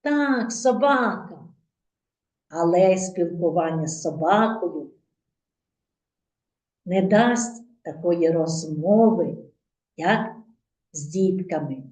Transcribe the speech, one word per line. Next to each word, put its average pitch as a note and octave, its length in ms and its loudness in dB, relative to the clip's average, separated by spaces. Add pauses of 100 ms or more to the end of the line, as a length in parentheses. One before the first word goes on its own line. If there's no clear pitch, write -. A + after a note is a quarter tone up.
Так, C#4+ 520 0
собака. B3+ 960 0 (1000)
Але F3+ 500 4
спілкування E3+ 880 -2
з - 160 -10
собакою E3 880 -2 (1900)
не F#3 180 0
дасть A3 640 2 (180)
такої E3 480 0
розмови, E3 1040 0 (600)
як F#3 400 -2 (560)
з D3 140 -12
дітками. F3 840 -2